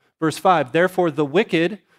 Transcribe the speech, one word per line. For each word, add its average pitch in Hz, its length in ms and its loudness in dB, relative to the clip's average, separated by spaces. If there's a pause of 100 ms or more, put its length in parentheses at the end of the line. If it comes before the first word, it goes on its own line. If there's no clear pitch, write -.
(200)
Verse 156 180 -2
five, 156 360 0
"Therefore 180 360 0
the 147 160 -2
wicked 175 540 -2 (200)